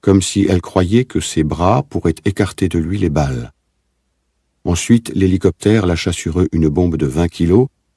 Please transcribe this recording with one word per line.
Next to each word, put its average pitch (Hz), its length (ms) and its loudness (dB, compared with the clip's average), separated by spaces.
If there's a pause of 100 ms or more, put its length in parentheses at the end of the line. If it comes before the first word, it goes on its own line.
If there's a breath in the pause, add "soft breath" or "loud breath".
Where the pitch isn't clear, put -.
comme 98 220 4
si - 260 0
elle 90 140 2
croyait 98 420 0
que - 160 -6
ses - 240 -2
bras 87 380 0
pourraient 85 320 -2 (100)
écarter 95 460 -2
de 87 80 -2
lui 85 180 -4
les 92 140 0
balles. 67 420 -4 (1120)
Ensuite, 107 500 0
l'hélicoptère 95 720 0
lâcha 87 280 -2
sur 82 280 -4
eux 92 120 2
une 80 160 2
bombe 82 280 0
de 73 80 -2
vingt 73 240 0
kilos 95 400 2 (280)